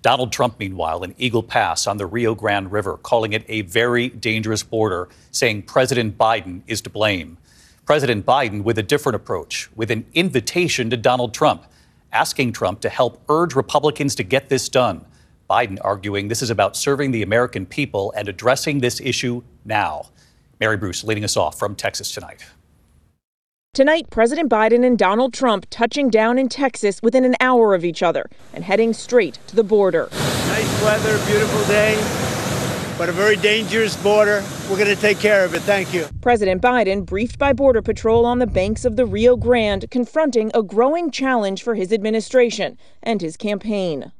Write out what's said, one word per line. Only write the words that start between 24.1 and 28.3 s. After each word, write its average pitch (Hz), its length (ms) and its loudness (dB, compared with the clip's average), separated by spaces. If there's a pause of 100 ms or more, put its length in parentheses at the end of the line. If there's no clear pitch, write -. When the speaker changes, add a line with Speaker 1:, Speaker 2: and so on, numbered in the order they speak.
Speaker 2:
President 240 400 2
Biden 226 340 4
and 247 140 4
Donald 214 340 2
Trump 226 380 0
touching 240 400 0
down 226 300 4
in 262 80 0
Texas 240 560 -2
within 254 200 4
an 254 160 2
hour 247 320 4
of 175 120 2
each 175 180 -2
other 165 260 0 (240)